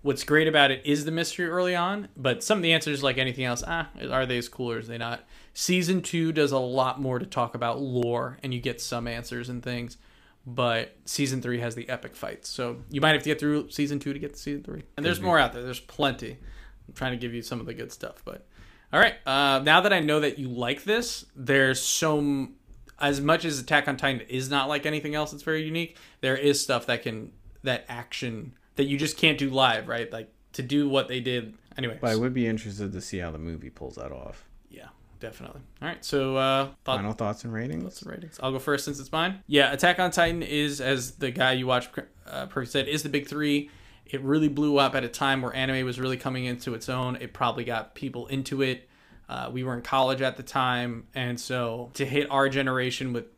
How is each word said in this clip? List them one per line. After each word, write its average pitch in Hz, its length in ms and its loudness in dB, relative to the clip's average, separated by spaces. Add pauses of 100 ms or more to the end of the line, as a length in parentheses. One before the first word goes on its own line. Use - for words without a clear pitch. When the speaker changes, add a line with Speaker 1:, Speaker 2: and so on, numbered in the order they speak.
Speaker 1:
what's 139 220 0
great 156 240 6
about 143 240 6
it 131 140 -2
is 147 200 2
the 160 60 -4
mystery 165 340 -2
early 180 300 0
on, 196 320 -2 (100)
but 127 260 0
some 214 140 4
of 180 60 0
the 165 100 6
answers, 151 300 0
like 131 140 2
anything 131 280 -2
else, 120 220 -2
ah, 165 200 -2 (220)
are 131 160 2
they 123 120 -2
as 120 120 -4
cool 120 220 -6
or 117 80 -4
is 113 80 -10
they 117 100 -10
not? 117 260 -8 (300)
Season 180 480 2
two 160 300 0
does 151 200 4
a 135 80 2
lot 127 400 0
more 127 200 -2
to 123 60 -4
talk 120 300 -2
about 120 260 -2
lore, 123 600 -2
and 131 120 -6
you 123 80 -4
get 120 200 -6
some 120 260 -4
answers 120 420 -8
and 123 120 -8
things, 120 360 -6 (480)
but 120 500 0 (100)
season 131 360 0
three 123 180 -2
has 117 160 -4
the 117 120 -10
epic 120 280 -8
fights, - 340 -10
so 123 280 -4 (120)
you 143 100 -4
might 156 140 8
have 143 100 4
to 147 60 -2
get 147 100 0
through 147 300 0
season 143 300 -2
two 139 140 -4
to 143 60 -6
get 147 140 -8
to - 60 -16
season 147 240 -8
three. 151 200 -12 (140)
And 147 80 -4
there's 175 120 0
Speaker 2:
Could 190 60 -6
be. 185 40 0
Speaker 1:
more 165 120 6
out 123 140 4
there. 123 80 -8
There's 123 200 -8
plenty. 127 560 -4 (500)
I'm - 80 -20
trying 131 160 -4
to 123 60 -4
give 117 160 -6
you 120 100 -6
some 123 160 -8
of 113 80 -10
the 117 80 -10
good 117 160 -12
stuff, - 340 -14
but - 220 -14 (440)
all 151 80 6
right. 220 160 6 (100)
Uh, 139 340 4
now 156 220 8
that 196 120 4
I 180 60 4
know 151 220 4
that 143 180 0
you 131 100 -6
like 123 340 -4
this, 226 420 -2 (100)
there's 135 460 4
so 156 360 2
m-, 139 380 0 (440)
as 143 220 2
much 160 240 4
as 147 140 -2
Attack 143 280 2
on 135 100 -2
Titan 131 320 0
is 131 200 -4
not 139 180 2
like 147 180 -2
anything 151 300 -2
else 151 160 -2
that's 143 120 -14
very 156 200 -2
unique, 165 340 -6 (240)
there 131 160 2
is 143 240 6
stuff 120 260 0
that 117 160 0
can, 110 280 -6 (320)
that 127 260 -2
action 120 640 -8 (240)
that 139 80 4
you 139 120 0
just 151 200 -2
can't 156 200 4
do 139 120 0
live, 127 400 4
right? 117 220 -4
Like, 113 220 -12 (200)
to 131 100 -6
do 143 260 2
what 135 200 2
they 127 100 -4
did. 120 340 -4 (240)
Anyway. 120 240 -4
Speaker 2:
But 117 100 2
I 110 40 4
would 127 180 2
be 120 140 2
interested 104 460 -4
to 90 80 -6
see - 180 -8
how 85 120 -4
the 78 60 -8
movie 80 320 -8
pulls - 260 -14
that 69 160 -10
off. - 360 -14 (220)
Speaker 1:
Yeah, - 180 -20 (320)
definitely. 123 420 -16 (200)
All 160 60 -8
right, - 160 -10
so, 135 340 0
uh, 135 280 2 (180)
thought-, 131 140 0
Speaker 2:
Final 104 160 -2
thoughts 107 300 -4
and 117 100 -8
ratings? 139 300 -4
Speaker 1:
thoughts - 180 -12
and - 100 -12
ratings. 170 300 -14
I'll 131 100 -2
go 131 80 -2
first 143 260 0
since 143 140 -6
it's 131 120 -12
mine. 175 360 -2
Yeah, 139 240 8
Attack 175 280 4
on 180 120 2
Titan 170 320 2
is, 147 380 -2
as 127 300 0
the 131 200 -2
guy 131 220 4
you 127 140 0
watch, 123 220 2 (380)
uh, 131 200 -8
Perky 123 200 -4
said, 135 200 0
is 151 160 -2
the 151 60 -4
big 139 180 -2
three. 147 420 0 (360)
It 135 160 -6
really 147 280 4
blew 143 280 4
up 135 180 6
at 131 80 2
a 120 60 -4
time 135 320 2
where 123 140 -4
anime 131 300 0
was 123 140 -4
really 127 180 -2
coming 127 280 -4
into 123 280 -4
its 113 160 -8
own. 127 280 -2
It - 160 -10
probably 120 300 0
got 113 320 -4
people 123 320 -8
into 135 340 -2
it. 127 260 0 (420)
Uh, 123 220 -6
we 127 120 -4
were 131 100 -4
in 120 80 -6
college 131 400 2
at 127 140 0
the 127 80 -12
time, 123 720 0
and 123 260 -4
so 120 540 -4
to 135 120 -2
hit 143 240 0
our 139 200 4
generation 131 640 0
with 117 120 -4 (120)